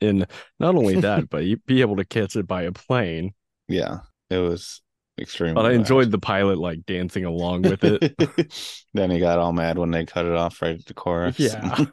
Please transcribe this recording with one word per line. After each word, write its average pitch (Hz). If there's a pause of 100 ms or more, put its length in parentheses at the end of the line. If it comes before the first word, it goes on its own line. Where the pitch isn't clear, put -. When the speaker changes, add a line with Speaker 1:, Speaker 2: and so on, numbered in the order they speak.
Speaker 1:
And 101 (320)
not 180
only 101
Speaker 2:
<laughs> -
Speaker 1:
that, 95
but 76
you'd 107
be 131
able 104
to 98
catch 104
it 101
by 92
a 87
plane. 92 (340)
Speaker 2:
Yeah, 76 (300)
it 92
was 87 (380)
extremely -
Speaker 1:
But 110
I 123
Speaker 2:
loud. -
Speaker 1:
enjoyed 123
the 101
pilot, 98
like, 85
dancing 92
along 87
with 95
it. 104 (140)
Speaker 2:
<laughs> -
Then 98
he 87
got 87
all 85
mad 82
when 85
they 82
cut 85
it 85
off 85
right 82
at -
the -
chorus. 87
Speaker 1:
Yeah. 107
Speaker 2:
<laughs> 147